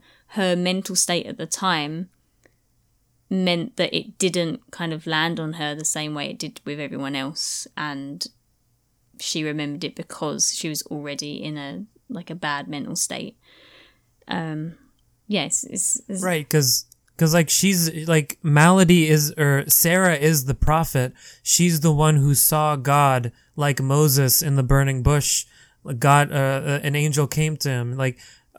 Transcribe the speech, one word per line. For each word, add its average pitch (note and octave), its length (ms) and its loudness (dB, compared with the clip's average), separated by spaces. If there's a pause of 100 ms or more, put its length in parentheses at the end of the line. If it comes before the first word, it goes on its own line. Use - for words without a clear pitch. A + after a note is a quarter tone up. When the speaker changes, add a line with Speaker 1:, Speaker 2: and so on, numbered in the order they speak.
(280)
Speaker 1:
her F#3 280 -2
mental F3+ 400 -2
state F3 300 0
at - 120 -12
the D#3+ 100 -10
time E3 640 -4 (1200)
meant F3+ 480 -2
that - 180 -2
it - 220 -6
didn't E3+ 540 -2
kind E3 220 -6
of D#3 140 -10
land E3 320 -2
on D#3 140 -6
her D3+ 200 -6
the D3+ 120 -8
same D3+ 280 -6
way C#3+ 160 -8
it - 100 -14
did - 260 -12
with D3 140 -10
everyone C#3 360 -8
else, - 600 -8
and C#3+ 520 -10 (920)
she - 240 -6
remembered D3 400 -6
it - 120 -8
because - 600 -6
she E3+ 140 -6
was D3+ 140 -8
already D3 600 -10
in D3+ 140 -8
a, D3 280 -12 (240)
like, G3 200 -12
a D#3+ 60 -10
bad D3 320 -6
mental D3 280 -10
state. - 420 -8 (920)
Um, D#3+ 480 -8 (520)
yes, E3+ 360 -4
it's, - 440 -4
it's F#3+ 160 -8
Speaker 2:
Right, E3+ 240 -2
'cause, C#3 380 0 (320)
'cause, D#3+ 160 2
like, E3+ 160 4
she's, E3 580 0
like, D#3+ 360 0
Malady E3 640 6
is, D3+ 280 4
or C#3+ 300 2
Sarah F3 480 4
is D3 300 2
the C3+ 100 0
prophet. D3 580 2 (280)
She's E3+ 380 2
the D#3+ 140 4
one D3+ 240 4
who C#3+ 180 4
saw D3+ 400 2
God, C3+ 560 2 (240)
like C#3+ 260 0
Moses C3+ 600 4
in C#3+ 140 0
the C3+ 80 4
burning C3+ 400 2
bush. C#3+ 420 2 (540)
God, C#3+ 320 4
uh, - 40 -4 (300)
uh, C#3+ 180 0
an C#3+ 120 0
angel D3 320 0
came D#3 300 -2
to - 120 -4
him. B2 280 -4
Like, C3 200 -2 (420)